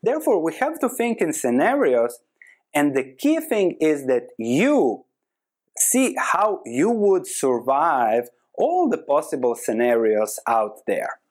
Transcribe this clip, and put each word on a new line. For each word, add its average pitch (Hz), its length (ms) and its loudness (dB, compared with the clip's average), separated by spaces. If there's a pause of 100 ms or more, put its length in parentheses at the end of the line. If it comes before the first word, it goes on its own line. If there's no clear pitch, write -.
Therefore, 233 400 0
we 165 140 -2
have 311 240 -2
to 311 80 0
think 233 320 -2
in 160 120 0
scenarios, 131 840 0 (560)
and 147 220 2
the 135 80 0
key 285 340 -2
thing 208 400 -2
is 151 280 0
that 123 300 0
you 127 680 0 (760)
see - 400 0
how 196 480 0
you 131 240 0
would 202 360 2
survive 123 1040 0 (240)
all 339 340 0
the 180 100 -2
possible 139 560 0
scenarios 113 920 0
out 113 400 -2
there. - 340 -4 (100)